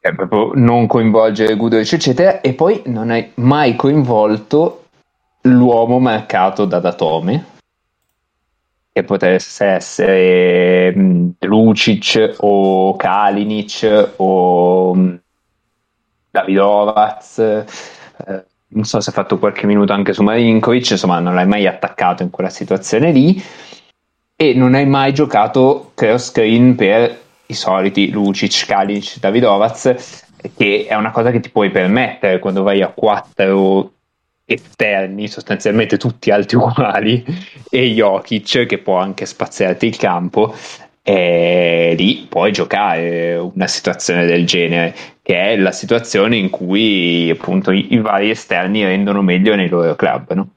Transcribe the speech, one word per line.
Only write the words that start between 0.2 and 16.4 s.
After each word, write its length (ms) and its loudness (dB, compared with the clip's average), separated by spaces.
non 320 2
coinvolgere 680 2
Guduric, 380 0
eccetera, 460 2
e 140 -2
poi 320 0
non 240 -4
hai 260 -2
mai 380 2
coinvolto 1120 0
l'uomo 560 4
marcato 680 0
da 120 -2
Datome, 680 -2
che 100 -2
potesse 640 -2
essere, 1300 2
mm, 340 2
Lucic 1000 2
o 580 2
Kalinic 1200 0
o, 800 2
mm, 200 2
Davidovac, 1080 0